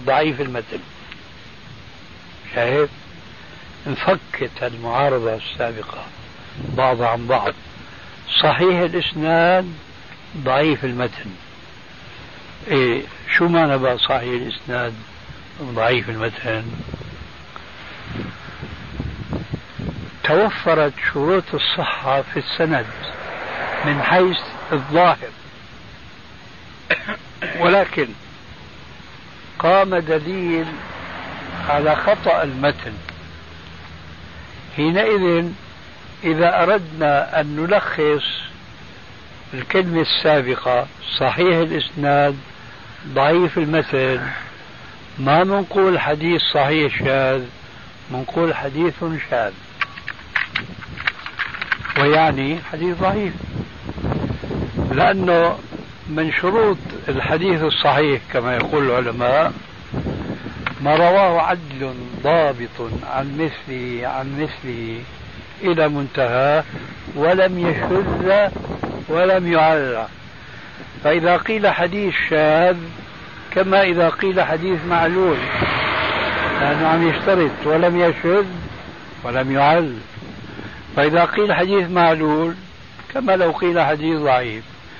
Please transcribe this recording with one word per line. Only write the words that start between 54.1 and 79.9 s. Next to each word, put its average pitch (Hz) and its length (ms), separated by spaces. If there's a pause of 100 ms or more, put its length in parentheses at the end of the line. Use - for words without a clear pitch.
لأنه 175 680 (500)
من 156 220
شروط 202 460 (300)
الحديث 160 560
الصحيح 143 580 (120)
كما 123 220
يقول 147 340
العلماء: 123 640 (1300)
"ما 147 140
رواه 175 460
عدل 143 520 (300)
ضابط 131 680 (120)
عن 139 340
مثله، 123 720
عن 135 340
مثله 117 600 (600)
إلى 160 280
منتهى، 139 720 (520)
ولم 180 520
يشذ 185 800 (580)
ولم 180 460
يعل". 147 520 (1000)
فإذا 165 340
قيل 214 300
حديث 180 460 (160)
شاذ 160 480 (760)
كما 190 320
إذا 170 260
قيل 185 320
حديث 165 440
معلول، 170 520 (1200)
لأنه 147 260
عم 165 220
يشترط: 170 420 (140)
"ولم 175 340
يشذ 175 460 (800)
ولم 131 280
يعل". 143 460 (1000)